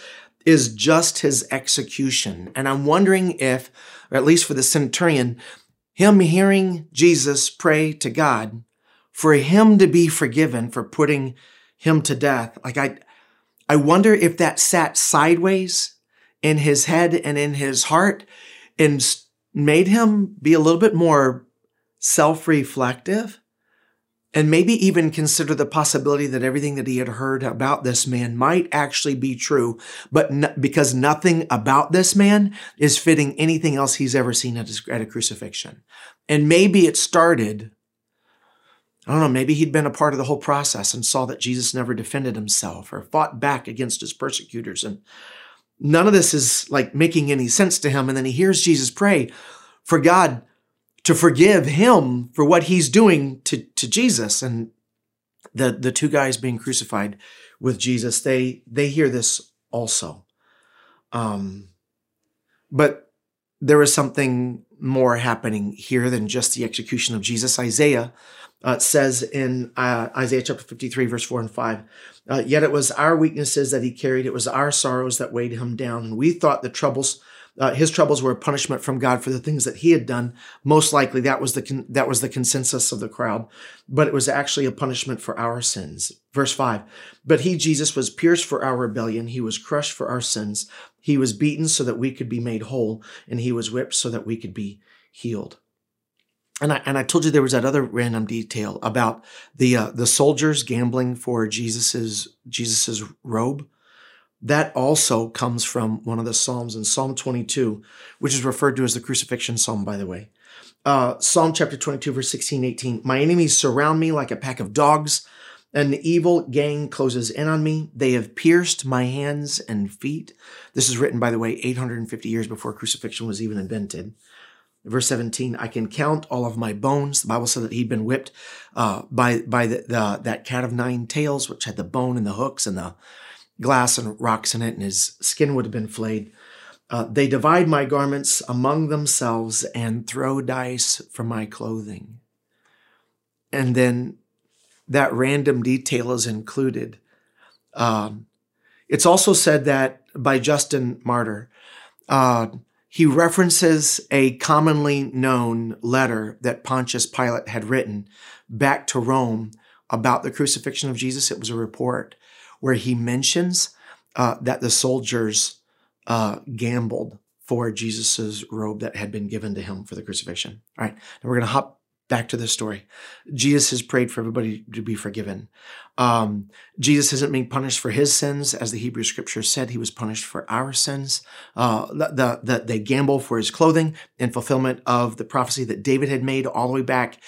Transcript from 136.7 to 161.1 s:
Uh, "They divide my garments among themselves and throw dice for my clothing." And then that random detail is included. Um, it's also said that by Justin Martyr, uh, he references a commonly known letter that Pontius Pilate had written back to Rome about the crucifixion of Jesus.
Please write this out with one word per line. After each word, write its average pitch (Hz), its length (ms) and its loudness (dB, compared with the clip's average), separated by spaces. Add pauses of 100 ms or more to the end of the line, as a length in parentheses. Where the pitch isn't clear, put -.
Uh, 117 160 -4
"They 135 240 0
divide 156 400 4
my 143 160 2
garments 139 640 -2
among 139 400 0
themselves 117 760 -2 (100)
and 113 320 -4
throw 135 340 -4
dice 127 640 -4 (100)
for 117 120 -8
my 113 200 -6
clothing." 110 760 -12 (1300)
And 127 220 0
then 123 420 0 (720)
that 135 240 2
random 131 500 2
detail 127 500 -2
is 113 140 -2
included. 117 720 -6 (760)
Um, 110 540 -2 (600)
it's 143 160 2
also 190 300 6
said 151 320 2
that 135 380 0 (120)
by 135 220 0
Justin 131 680 -2
Martyr, 117 460 -4 (580)
uh, 127 380 2 (460)
he 165 140 4
references 165 920 4 (100)
a 131 280 4
commonly 147 680 2
known 120 760 -2
letter 117 600 -2
that 123 240 -4
Pontius 127 420 -2
Pilate 120 420 -2
had 107 180 -8
written 107 420 -4 (400)
back 139 400 -2
to 135 100 -4
Rome 113 540 -2 (380)
about 120 340 0
the 139 80 -6
crucifixion 135 580 -4
of 120 60 -6
Jesus. 131 340 -4